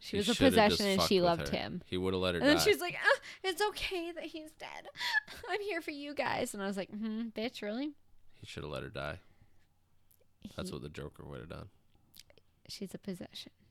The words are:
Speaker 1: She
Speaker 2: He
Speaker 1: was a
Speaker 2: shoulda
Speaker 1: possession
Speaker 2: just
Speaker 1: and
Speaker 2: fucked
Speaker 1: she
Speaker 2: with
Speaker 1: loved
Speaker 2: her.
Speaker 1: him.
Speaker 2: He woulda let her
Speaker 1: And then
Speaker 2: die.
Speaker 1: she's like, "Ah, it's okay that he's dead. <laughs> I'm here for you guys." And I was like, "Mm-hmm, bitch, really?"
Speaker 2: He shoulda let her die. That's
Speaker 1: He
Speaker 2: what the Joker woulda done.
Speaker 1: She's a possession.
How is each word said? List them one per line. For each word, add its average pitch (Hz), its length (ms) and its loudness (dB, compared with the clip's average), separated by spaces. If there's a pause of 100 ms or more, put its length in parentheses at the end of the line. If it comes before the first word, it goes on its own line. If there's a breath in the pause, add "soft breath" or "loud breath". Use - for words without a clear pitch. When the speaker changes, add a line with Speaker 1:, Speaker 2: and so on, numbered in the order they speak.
Speaker 1:
She - 120 -12
Speaker 2:
He - 60 0
Speaker 1:
was 202 120 2
a 233 40 4
Speaker 2:
shoulda 269 160 8
Speaker 1:
possession 214 200 8
Speaker 2:
just 214 100 4
Speaker 1:
and 196 180 4
Speaker 2:
fucked 170 120 6
Speaker 1:
she 190 100 6
Speaker 2:
with 175 60 6
Speaker 1:
loved 170 220 2
Speaker 2:
her. - 80 -2
Speaker 1:
him. - 300 -6
Speaker 2:
He - 120 -4
woulda 92 180 2
let 90 180 2
her 85 60 2
Speaker 1:
And 269 80 6
then 294 80 8
Speaker 2:
die. - 80 4
Speaker 1:
she's 403 160 6
like, 359 220 -4
"Ah, 466 160 6 (260 loud breath)
it's 370 240 -2
okay 349 440 -4
that 320 120 -10
he's 311 280 -12
dead. - 340 -14 (300 loud breath)
<laughs> 807 340 -4
I'm 403 100 0
here 392 220 -2
for 330 100 -8
you 285 220 -8
guys." - 400 0
And 202 80 -6
I 196 40 -2
was 196 120 -4
like, 185 120 -6
"Mm-hmm, 220 380 -4
bitch, 220 340 -6
really?" 240 300 -4 (480)
Speaker 2:
He - 60 -14
shoulda - 220 -8
let 67 140 -6
her 69 60 -8
die. 73 320 -6 (1400)
That's 92 140 -6
Speaker 1:
He - 20 -10
Speaker 2:
what 67 100 -8
the 71 60 -8
Joker 71 380 -12
woulda 67 200 -12
done. - 220 -12 (1000)
Speaker 1:
She's - 260 -10
a 180 40 -10
possession. - 540 -12 (180)